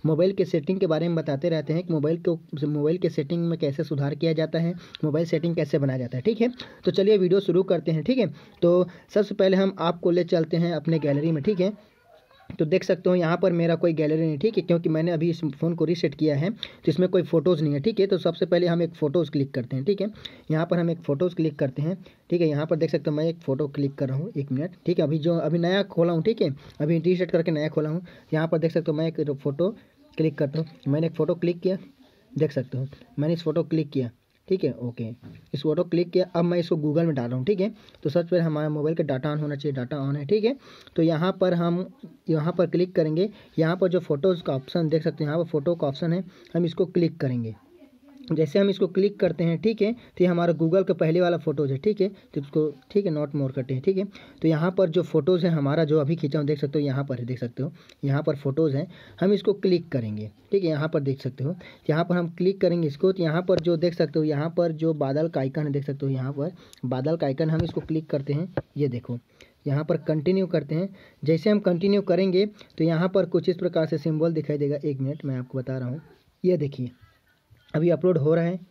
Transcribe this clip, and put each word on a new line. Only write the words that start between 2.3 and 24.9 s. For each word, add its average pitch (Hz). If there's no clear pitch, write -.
मोबाइल 151
के 185
सेटिंग 170
में 165
कैसे 147
सुधार 143
किया 165
जाता 160
है, 170
मोबाइल 156
सेटिंग 165
कैसे 156
बनाया 131
जाता 123
है। 123
ठीक 226
है, 240
तो 185
चलिए 202
वीडियो 185
शुरू 185
करते 175
हैं। 156
ठीक 254
है, 208
तो 175
सबसे 208
पहले 190
हम 196
आपको 175
ले 175
चलते 170
हैं 170
अपने 156
गैलरी 147
में। 151
ठीक 202
है, 190
तो -
देख 180
सकते 180
हो 180
यहाँ 175
पर 180
मेरा 165
कोई 170
गैलरी 156
नहीं, 160
ठीक 220
है, 165
क्योंकि 170
मैंने 160
अभी 170
इस 165
फ़ोन 165
को 160
रीसेट 165
किया 151
है, 156
तो -
इसमें 180
कोई 185
फ़ोटोज़ 160
नहीं 143
है। 139
ठीक 220
है, 196
तो 196
सबसे 165
पहले 175
हम 170
एक 170
फ़ोटोज़ 151
क्लिक 139
करते 127
हैं। 131
ठीक 196
है, 208
यहाँ 160
पर 175
हम 170
एक 165
फ़ोटोज़ 180
क्लिक 156
करते 143
हैं। 175
ठीक 170
है, 165
यहाँ 147
पर 170
देख 156
सकते 156
हो 151
मैं 156
एक 165
फ़ोटो 139
क्लिक 143
कर 135
रहा 131
हूँ, 156
एक 139
मिनट। 151
ठीक 175